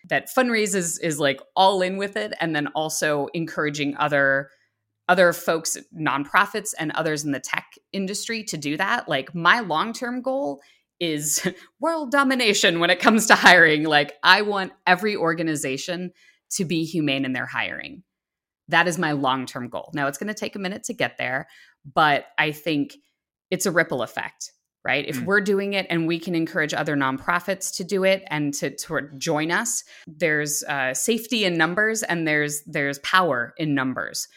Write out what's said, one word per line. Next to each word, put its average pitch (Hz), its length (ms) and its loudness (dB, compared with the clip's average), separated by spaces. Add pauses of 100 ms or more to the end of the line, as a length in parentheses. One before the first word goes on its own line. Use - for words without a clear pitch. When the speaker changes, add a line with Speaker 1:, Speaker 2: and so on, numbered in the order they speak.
Speaker 1:
that 139 260 -4
Fundraise 220 420 0
is, 170 240 -2
is, 156 200 -2
like, 139 220 0 (160)
all 190 240 4
in 185 160 -2
with 202 180 -6
it, 214 240 -6
and 165 160 -2
then 147 120 -2
also 151 680 -2
encouraging 151 640 -4
other, 139 520 2 (600)
other 180 240 6
folks, - 420 -4 (180)
nonprofits, 160 840 0
and 156 140 -4
others 151 320 -2
in 143 80 -4
the 127 80 -6
tech - 320 -6 (180)
industry 202 540 -6
to - 100 -8
do 147 220 -6
that. 202 320 -4
Like, 135 260 -4
my 175 240 4
long-term 226 600 -4
goal 269 400 -4 (400)
is 151 440 -2 (180)
<laughs> - 180 -20
world 302 300 -2
domination 240 680 4
when 170 120 4
it 175 100 2
comes 220 260 6
to 214 80 10
hiring. 165 480 8
Like, 147 300 2 (100)
I 185 200 8
want 208 280 -2 (140)
every 190 320 4
organization 165 960 -2 (380)
to - 120 -4
be 165 220 0
humane 143 400 -2
in 127 80 -4
their 123 140 -6
hiring. 107 560 -8 (680)
That 170 200 4
is 160 80 -2
my 156 160 0
long-term 131 560 -2
goal. - 240 -10
Now, 143 140 -2
it's 143 100 -6
gonna 208 160 -8
take - 240 -8
a - 20 -10
minute 190 260 -8
to 233 80 -8
get - 240 -4
there, 127 300 -6 (380)
but 151 400 2 (120)
I 156 140 2
think 147 440 -4 (540)
it's 180 160 -4
a 190 60 2
ripple 160 300 0
effect, - 500 -8 (320)
right? 135 240 -2
If 131 140 -6
Speaker 2:
Mm. - 40 -6
Speaker 1:
we're 196 140 2
doing 202 320 0
it 190 180 -4
and 165 160 0
we 170 140 0
can 175 160 -4
encourage 160 380 -2
other 151 240 -2
nonprofits 156 800 -2
to 185 80 -6
do 190 180 0
it 190 240 2
and 147 280 -2
to, 139 200 -6
to 147 420 -6
join 156 360 -2
us, 226 320 -2 (200)
there's, 151 600 -2
uh, 135 280 -2
safety 226 520 0
in 175 120 0
numbers 208 460 0
and 165 240 -2
there's, 147 380 0
there's 143 340 -4
power 147 560 0
in 156 180 -2
numbers. 131 640 -4